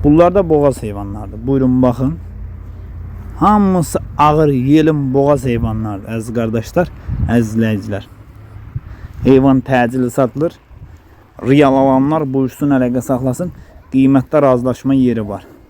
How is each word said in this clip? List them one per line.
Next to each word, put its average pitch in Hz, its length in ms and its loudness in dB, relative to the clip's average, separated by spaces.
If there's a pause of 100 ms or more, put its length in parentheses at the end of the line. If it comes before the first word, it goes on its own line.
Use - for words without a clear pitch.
Bunlar 170 320 4
da 196 140 2
boğaz 143 340 2
heyvanlardır. 104 640 -10
Buyurun, 131 340 2
baxın. 127 360 0 (1200)
Hamısı 190 640 2 (180)
ağır, 151 320 4
yelin 143 640 2
boğaz 139 320 2
heyvanlardır, 110 720 -4
əziz 113 180 -8
qardaşlar, 117 560 -2 (380)
əziz 113 260 0
izləyicilər. 101 480 -2 (1200)
Heyvan 135 400 4
təcili 123 480 0
satılır. 139 480 -2 (880)
Real 139 260 4
alanlar 135 600 2
buyursun, 135 420 -2
əlaqə 127 260 0
saxlasın. 131 540 -4 (380)
Qiymətdə 135 480 2
razılaşma 127 520 0
yeri 117 360 0
var. 98 180 -12 (220)